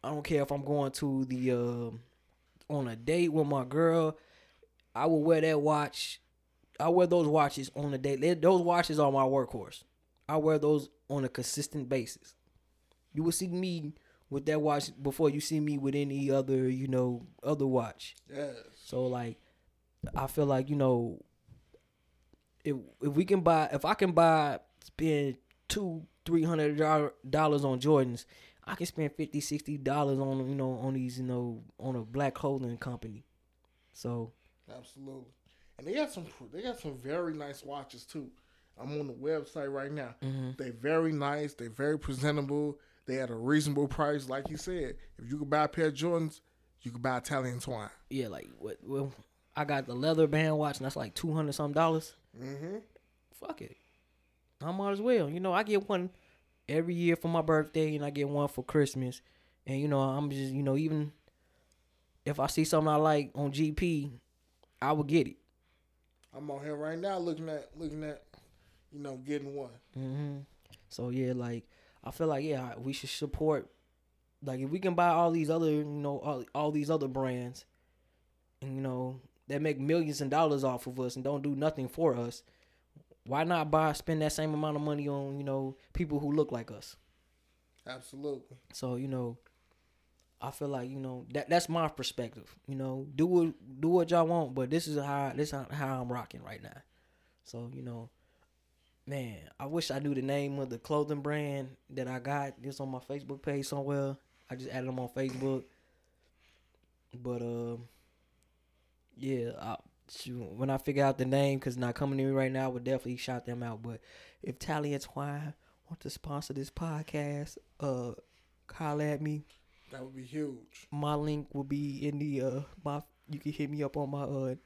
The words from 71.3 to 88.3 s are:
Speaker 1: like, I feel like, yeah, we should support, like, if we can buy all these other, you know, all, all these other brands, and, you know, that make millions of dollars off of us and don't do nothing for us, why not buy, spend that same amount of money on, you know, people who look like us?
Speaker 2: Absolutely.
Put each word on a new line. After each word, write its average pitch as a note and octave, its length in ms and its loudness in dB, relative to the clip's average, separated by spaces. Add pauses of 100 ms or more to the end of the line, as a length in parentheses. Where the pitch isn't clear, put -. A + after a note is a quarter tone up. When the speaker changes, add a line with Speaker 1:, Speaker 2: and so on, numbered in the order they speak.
Speaker 1:
like, A#2+ 300 -4 (400)
I A#2+ 80 -10
feel D#3+ 160 -2
like, C#3+ 160 0
yeah, C3 340 -4
we C3 160 -6
should C3+ 160 -8
support, D3+ 580 0 (760)
like, C3 160 -4
if C3+ 100 -2
we F3+ 100 -2
can F#3 140 2
buy F3 160 6
all E3+ 220 6
these D#3+ 180 2
other, D#3+ 220 4
you D3+ 120 2
know, D3 360 -2
all, C#3+ 340 -4
all D3+ 180 2
these D3+ 200 0
other D3 160 2
brands, B2+ 580 -2 (960)
and, C3+ 140 -8
you C3+ 60 -4
know, B2+ 380 -4 (280)
that C#3+ 140 -2
make D3 180 0
millions D3+ 420 2
of C#3 80 0
dollars D3 340 4
off B2+ 240 0
of B2+ 120 -8
us B2 160 -2
and C3 80 -8
don't C#3+ 180 -2
do C#3+ 140 0
nothing C#3+ 320 0
for D#3 280 2
us, A#2+ 280 -4 (840)
why C#3 160 0
not E3 280 2
buy, D#3 220 6
spend D#3 280 -2
that D3+ 120 2
same D#3 200 -2
amount D3+ 220 0
of D3 60 -2
money D3 260 -2
on, C#3 300 -4
you C#3+ 60 -6
know, C3+ 320 -2 (180)
people D3 260 -2
who C#3+ 120 0
look D3+ 200 4
like A#2 200 -6
us? - 240 -14 (920)
Speaker 2:
Absolutely. C3+ 720 -8 (160)